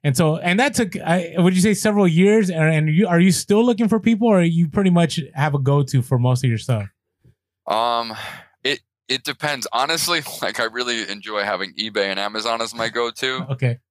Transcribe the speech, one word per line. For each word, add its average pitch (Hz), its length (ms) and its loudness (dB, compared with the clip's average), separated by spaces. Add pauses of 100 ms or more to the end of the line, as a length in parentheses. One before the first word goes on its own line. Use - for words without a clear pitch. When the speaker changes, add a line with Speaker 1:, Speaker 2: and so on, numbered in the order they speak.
Speaker 1:
And 143 140 0
so, 160 200 2
and 175 220 0
that 277 160 2
took, 214 220 -2
I, 170 400 -2
would 185 180 4
you 180 60 2
say 208 120 4
several 208 340 2
years? 190 440 4
And, 160 120 -2
and 156 260 2
you, 180 180 4
are 170 120 4
you 185 120 6
still 208 340 2
looking 233 220 2
for 220 120 2
people, 226 280 2
or 196 160 4
you 170 240 2
pretty 190 240 2
much 170 280 2 (140)
have 147 220 0
a 143 40 -2
go-to 139 440 2
for 127 160 0
most 123 240 0
of 127 60 0
your 113 100 0
stuff? 107 280 -4 (800)
Speaker 2:
Um, 117 460 -2 (500)
it, 135 180 -4 (260)
it 131 160 -6
depends. 143 480 -6
Honestly, 160 500 -2 (100)
<laughs> - 100 -14
like, 98 180 -4
I 117 60 0
really 117 440 -6
enjoy 104 340 -6
having 98 300 -6
eBay 104 340 -4
and 98 120 -4
Amazon 110 420 -4
as 113 120 -8
my 113 160 -4
go-to. 120 580 -6
Speaker 1:
<laughs> - 20 -12
Okay. 123 300 -4 (120)